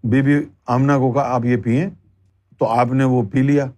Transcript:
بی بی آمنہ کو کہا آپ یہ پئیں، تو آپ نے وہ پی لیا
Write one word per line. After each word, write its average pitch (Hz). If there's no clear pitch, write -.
بی 123
بی 143
آمنہ 131
کو 131
کہا 127
آپ 120
یہ 120
پئیں، 127
تو 123
آپ 120
نے 135
وہ 127
پی 131
لیا 143